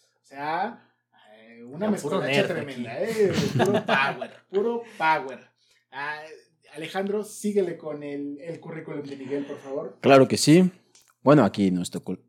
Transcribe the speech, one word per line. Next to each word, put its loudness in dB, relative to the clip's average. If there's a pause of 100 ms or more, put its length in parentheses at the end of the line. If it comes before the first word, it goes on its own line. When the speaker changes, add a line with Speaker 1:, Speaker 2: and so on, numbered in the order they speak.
(220)
Speaker 1:
o -20
sea, -8 (440)
eh, -20
una -6
Speaker 2:
Ya, 0
puro -2
Speaker 1:
mezcolacha -2 (100)
Speaker 2:
nerd 0
Speaker 1:
tremenda, -6
Speaker 2:
aquí. -4
Speaker 1:
eh, 2 (240)
puro 2
power, -2 (180)
puro -2 (140)
power. 0 (520)
Ah, -8 (540)
Alejandro, -4
síguele -2
con -10
el, -8
el -12
currículum -10
de -12
Miguel, -6
por -12
favor. -10
Speaker 3:
Claro 8
que -2
sí. 6 (540)
Bueno, 8
aquí 2
nuestro -4
co-, -8